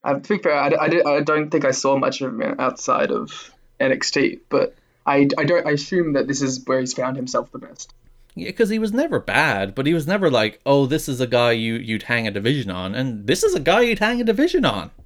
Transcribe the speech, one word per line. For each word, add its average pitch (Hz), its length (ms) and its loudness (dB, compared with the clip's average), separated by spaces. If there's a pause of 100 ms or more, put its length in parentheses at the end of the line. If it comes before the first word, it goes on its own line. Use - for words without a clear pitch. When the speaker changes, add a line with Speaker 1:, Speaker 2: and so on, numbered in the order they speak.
Speaker 1:
Uh, 139 160 0
to - 100 -18
be 208 100 2
fair, 151 160 0
I 143 140 2
d-, 160 80 4
I 156 120 2
d-, 165 140 4
I 147 180 2
don't 151 280 0
think 151 160 2
I 135 60 4
saw 139 260 0
much 131 240 -2
of 127 120 -6
him 117 260 -4
outside 127 520 -2
of - 400 -6 (280)
N 135 120 2
X 131 200 -2
T, - 280 0 (100)
but - 260 0 (300)
I, 139 220 4 (100)
I 156 80 0
don't, 170 220 2
I 151 40 0
assume 156 420 0
that 131 140 2
this 135 140 -2
is 131 240 -4
where 131 140 0
he's 127 140 -4
found 131 220 -4
himself - 360 -4
the - 80 -16
best. - 340 -20 (400)
Speaker 2:
Yeah, 170 180 -10
'cause 208 180 2
he 220 100 0
was 214 140 -2
never 269 260 0
bad, 113 560 0
but 135 100 -2
he 156 80 2
was 151 140 -2
never 190 240 2
like, 110 340 0
"Oh, 139 200 4
this 147 240 -2
is 127 100 -4
a 127 80 0
guy 120 240 4
you, 113 240 0
you'd 110 280 -4
hang 117 240 -2
a 101 40 -4
division 104 400 -2
on," 92 240 -6
and 117 320 -4
this 180 160 2
is 403 100 2
a 359 60 0
guy 180 220 2
you'd 233 180 0
hang 240 220 0
a - 20 -2
division 262 420 2
on. 104 240 -2 (160)